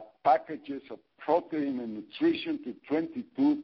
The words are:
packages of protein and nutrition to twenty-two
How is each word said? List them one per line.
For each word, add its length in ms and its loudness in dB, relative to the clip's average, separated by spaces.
packages 560 0
of 80 -12
protein 600 0
and 160 -8
nutrition 720 -2
to 80 -8
twenty-two 800 0